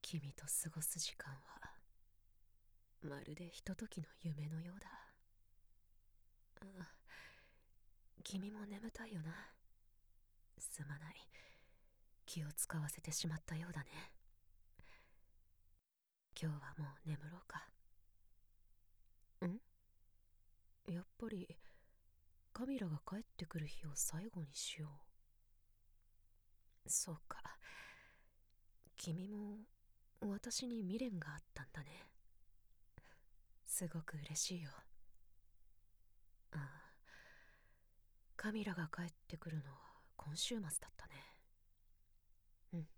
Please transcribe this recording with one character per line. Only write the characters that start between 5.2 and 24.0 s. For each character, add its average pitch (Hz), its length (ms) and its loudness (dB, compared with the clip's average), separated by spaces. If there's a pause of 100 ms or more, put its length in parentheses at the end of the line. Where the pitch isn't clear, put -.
あ、 165 100 -6 (1300)
君 190 300 0
も 214 140 -4
眠 208 260 -4
た 226 140 -4
い 220 80 -6
よ 170 80 2
な。 160 100 0 (1300)
す - 240 -4
ま 143 180 -2
な 156 100 -8
い。 160 60 -10 (1080)
気 - 180 2
を 147 80 0
使 - 260 6
わ 151 120 6
せ - 100 0
て 160 140 0
し - 160 8
ま 156 80 6
っ 156 80 2
た 165 100 4
よ 165 140 2
う 175 40 0
だ 147 100 2
ね。 - 280 -6 (2250)
今 160 120 6
日 147 40 4
は 139 220 -4
も 151 80 2 (200)
う 156 40 0
眠 151 80 4 (140)
ろ 175 60 -6
う - 100 -8
か。 - 180 -4 (1800)
ん？ 185 160 4 (1300)
や 175 100 4
っ - 40 -6 (140)
ぱ 226 100 0
り 190 180 2 (1040)
カ 240 140 2
ミ 269 140 6
ラ 202 80 6
が 156 200 6
帰 190 100 2
っ 226 60 2 (140)
て 170 80 2
く - 140 2
る 151 80 4
日 - 180 4
を 151 80 2
最 175 360 6